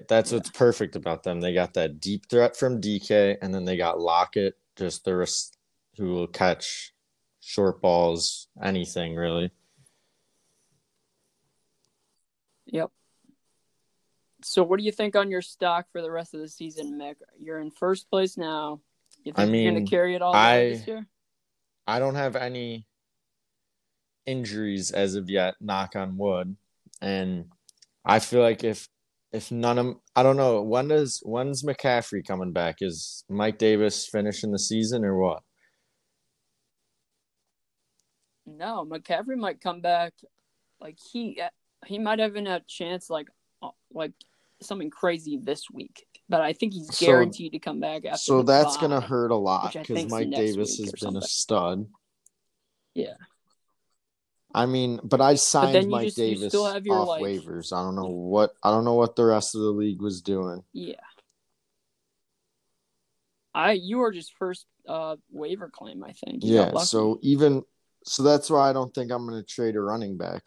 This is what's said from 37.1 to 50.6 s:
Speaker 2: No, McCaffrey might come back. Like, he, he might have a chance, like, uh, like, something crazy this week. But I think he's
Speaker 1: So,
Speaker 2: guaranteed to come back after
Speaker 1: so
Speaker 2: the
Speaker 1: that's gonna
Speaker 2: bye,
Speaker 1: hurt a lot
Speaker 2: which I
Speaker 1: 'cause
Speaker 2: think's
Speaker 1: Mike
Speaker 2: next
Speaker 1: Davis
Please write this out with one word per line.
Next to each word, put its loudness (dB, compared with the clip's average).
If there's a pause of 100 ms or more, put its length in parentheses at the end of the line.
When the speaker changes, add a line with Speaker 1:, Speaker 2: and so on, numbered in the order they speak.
Speaker 2:
No, -8
McCaffrey -4
might -4
come -6
back. 0 (640)
Like, -18 (140)
he, -8 (440)
he -10
might 0
have 0
a -4
chance, -8
like, -6 (340)
uh, -12 (240)
like, -8 (480)
something -8
crazy -4
this -6
week. -18 (200)
But 2
I 0
think -4
he's -10
Speaker 1:
So, 2
Speaker 2:
guaranteed 6
to -6
come -8
back -6
after -6
Speaker 1:
so 4
Speaker 2:
the 4
Speaker 1:
that's 6
gonna 2
Speaker 2:
bye, -8
Speaker 1:
hurt 0
a 4
lot 0
Speaker 2:
which -6
I -10
Speaker 1:
'cause -6
Speaker 2:
think's -4
Speaker 1:
Mike -2
Speaker 2:
next -4
Speaker 1:
Davis 0